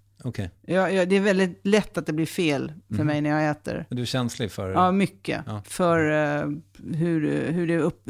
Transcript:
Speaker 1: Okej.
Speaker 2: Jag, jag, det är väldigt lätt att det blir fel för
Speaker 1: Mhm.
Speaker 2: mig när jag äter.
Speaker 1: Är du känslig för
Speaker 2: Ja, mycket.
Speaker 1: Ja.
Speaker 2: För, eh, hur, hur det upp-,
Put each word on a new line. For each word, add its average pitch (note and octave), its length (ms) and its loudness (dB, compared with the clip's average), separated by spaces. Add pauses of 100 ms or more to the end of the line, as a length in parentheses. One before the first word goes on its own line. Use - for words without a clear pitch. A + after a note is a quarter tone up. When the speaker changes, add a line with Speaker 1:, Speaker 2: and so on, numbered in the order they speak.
(240)
Speaker 1:
Okej. G#2+ 260 -6 (120)
Speaker 2:
Jag, F#3 320 0
jag, F3+ 140 2
det G3 80 4
är G3 40 4
väldigt F#3+ 460 2
lätt G3+ 320 2
att - 80 -4
det D#3+ 60 -2
blir D#3 140 0
fel D3 460 0 (160)
för G#2+ 80 -6
Speaker 1:
Mhm. D3+ 100 2
Speaker 2:
mig D3 140 0
när D3 100 0
jag D3+ 200 2
äter. - 400 -6
Speaker 1:
Är C3 40 -6
du B2 120 -2
känslig A#2+ 460 -4
för F#2+ 180 -6
Speaker 2:
Ja, F#3 220 4
mycket. - 540 -2
Speaker 1:
Ja. G#2 180 -8
Speaker 2:
För, E3 460 2
eh, D3+ 360 0 (500)
hur, D3+ 560 0
hur F3 140 0
det E3 120 2
upp-, E3 320 -2